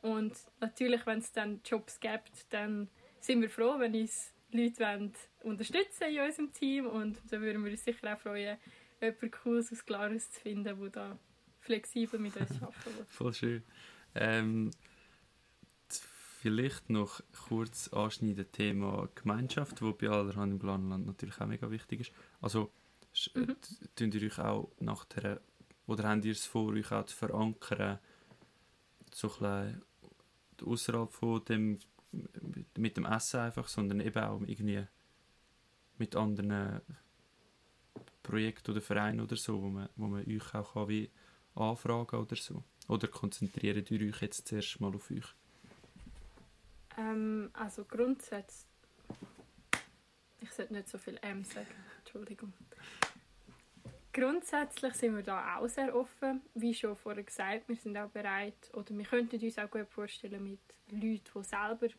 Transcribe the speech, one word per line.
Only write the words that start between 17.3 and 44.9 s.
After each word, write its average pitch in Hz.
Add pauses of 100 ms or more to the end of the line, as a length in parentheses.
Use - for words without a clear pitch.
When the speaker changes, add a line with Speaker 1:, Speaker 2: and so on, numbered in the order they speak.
Speaker 2:
kurz 113
anschneiden, 104
Thema 98
Gemeinschaft, 123
wo 110
bei 107
Allerhand 101
im 98
Glanland 95
natürlich 98
auch 107
mega 110
wichtig 113
ist. - (280)
Also, - (420)
sch-, -
Speaker 1:
Mhm. 254
Speaker 2:
t-, -
tun 107
ihr 107
euch -
auch 107
nach 110
der, 104 (460)
oder 107
habt 107
ihr 107
es 107
vor, 107
euch 107
auch 107
zu -
verankern, 107 (1120)
so -
ein 104
bisschen 101 (800)
ausserhalb 117
von 113
dem, 107 (340)
mit, -
mit 110
dem -
Essen 113
einfach, 117
sondern 101
eben 110
auch 107
irgendwie 101 (1120)
mit -
anderen 101 (1400)
Projekten 110
oder 104
Vereinen 107
oder 110
so, 107
wo 98
man, 98
wo 107
man 101
euch 107
auch 104
kann 104
wie 107 (440)
anfragen 117
oder 113
so? - (260)
Oder 107
konzentriert 101
ihr 110
euch 104
jetzt -
zuerst -
mal 101